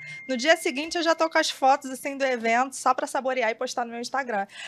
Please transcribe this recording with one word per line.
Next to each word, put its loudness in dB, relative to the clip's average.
No 0
dia 6
seguinte -4
eu 0
já 4
tô 2
com 2
as 2
fotos, 2
assim, -6
do 0
evento, 0
só 2
pra 0
saborear 0
e -2
postar -4
no -8
meu -8
Instagram. -4